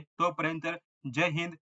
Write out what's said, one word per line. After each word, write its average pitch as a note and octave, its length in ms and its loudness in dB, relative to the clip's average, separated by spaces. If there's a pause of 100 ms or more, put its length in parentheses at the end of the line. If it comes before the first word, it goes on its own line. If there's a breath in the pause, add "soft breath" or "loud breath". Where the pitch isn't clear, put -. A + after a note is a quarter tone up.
(200)
तोपर्यंत E3 480 0 (380)
जय D3+ 240 2
हिंद E3+ 260 -2 (100)